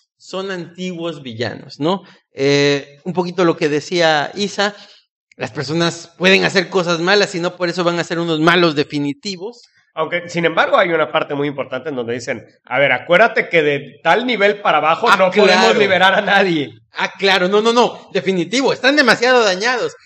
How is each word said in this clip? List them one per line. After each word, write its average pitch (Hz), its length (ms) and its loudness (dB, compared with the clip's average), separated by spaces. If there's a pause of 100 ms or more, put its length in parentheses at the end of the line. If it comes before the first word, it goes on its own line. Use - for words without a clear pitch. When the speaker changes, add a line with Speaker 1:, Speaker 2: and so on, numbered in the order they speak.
(160)
Speaker 1:
son 190 340 -10
antiguos 170 720 -10
villanos, 113 560 -10
¿no? 180 240 -2 (300)
Eh, 143 720 0
un 180 80 -6
poquito 180 320 -2
lo 165 120 2
que 160 120 -2
decía 151 680 0
Isa, 202 400 -4 (600)
las - 160 -10
personas 160 640 -4
pueden 185 280 2
hacer 170 260 -2
cosas 175 300 -2
malas 196 340 0
y 175 60 -6
no 175 160 -4
por 180 120 -2
eso 175 160 -4
van 170 140 0
a 160 60 -4
ser 170 140 -6
unos 165 220 -2
malos 170 340 4
definitivos. 147 840 -6 (340)
Speaker 2:
Aunque, 170 340 -6
sin 170 180 0
embargo, 226 320 2
hay 196 100 2
una 160 240 0
parte 156 220 -2
muy 143 140 -2
importante 143 420 -8
en 139 60 -8
donde 117 180 -4
dicen, 123 300 -8 (200)
"A 123 140 -4
ver, 139 140 2
acuérdate 190 560 2
que 165 140 2
de 143 400 -4
tal 202 240 2
nivel 202 360 0
para 165 160 2
abajo 160 300 0
Speaker 1:
Ah, 196 80 6
Speaker 2:
no 185 140 2
podemos 190 340 4
Speaker 1:
claro. 190 140 4
Speaker 2:
liberar 190 360 4
a 202 80 2
nadie". 185 480 0 (220)
Speaker 1:
Ah, 185 260 -6
claro, 185 300 2
no, 208 120 2
no, 226 140 2
no, - 380 0
definitivo, 185 600 -2
están 269 240 0
demasiado 240 480 4
dañados, 202 500 -2 (120)